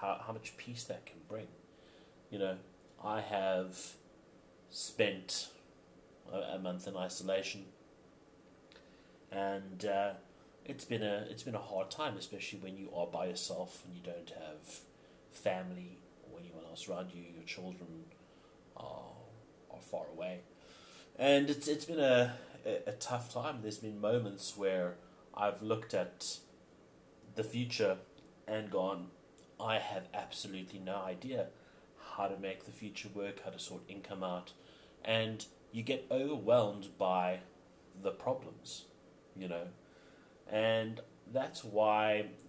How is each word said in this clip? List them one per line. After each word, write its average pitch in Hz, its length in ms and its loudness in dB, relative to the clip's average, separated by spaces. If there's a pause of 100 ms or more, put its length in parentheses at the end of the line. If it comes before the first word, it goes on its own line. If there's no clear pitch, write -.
how, 98 240 0
how 110 80 -4
much - 240 -10
peace 120 280 -8
that 90 200 -6
can - 220 -18
bring. 107 200 -6 (800)
You 104 100 -4
know, 95 160 4 (480)
I 107 180 0
have 95 560 2 (920)
spent - 800 0 (840)
a, - 60 -2
a 95 220 -2
month 92 280 -4
in 98 80 -4
isolation, 95 720 -2 (1700)
and, 98 540 -2
uh, 101 260 4 (540)
it's - 200 -8
been 113 160 -2
a, 104 260 0
it's 117 140 -8
been 120 140 -4
a 101 40 -2
hard 95 300 -2
time, 143 280 -2
especially 95 420 -8
when 95 180 -10
you 95 180 -10
are 87 120 0
by 85 180 -2
yourself 90 600 -4
and 90 100 -12
you 87 80 -12
don't 85 260 -8
have - 520 -12 (500)
family 90 640 -2 (340)
or - 80 -14
anyone 175 300 -14
else - 180 -10
around 92 240 -4
you. 87 120 -10 (100)
Your 82 100 -14
children 87 640 -8 (720)
are, - 360 -10 (580)
are 87 100 -12
far - 320 -2
away, 90 280 -4 (760)
and 139 320 8
it's, 147 180 0
it's 147 180 0
been 165 140 0
a, 123 360 8 (280)
a, - 260 0
a - 20 2
tough - 420 -4
time. 127 300 -2
There's 107 160 -4
been 107 200 -6
moments 104 560 2
where 92 420 4 (360)
I've 104 300 2
looked 110 320 2
at - 420 0 (960)
the 110 100 0
future 113 540 2 (500)
and 107 220 -2
gone, 92 380 0 (520)
"I 110 200 2
have 92 340 -4
absolutely 95 640 -6
no 92 200 -4
idea 95 500 -2 (680)
how 98 120 2
to 98 100 -4
make 95 280 -6
the - 60 -12
future 104 400 -10
work, 98 320 -4
how 98 60 -6
to 92 100 -8
sort 90 280 -8
income 95 360 -6
out," 90 280 -2 (520)
and 110 420 2 (260)
you 117 120 -2
get 131 280 0
overwhelmed 113 840 4
by 92 420 4 (600)
the 95 100 2
problems, - 720 -4 (500)
you 92 120 -4
know, 87 200 -2 (840)
and 113 500 4 (300)
that's 131 320 0
why 107 640 6 (240)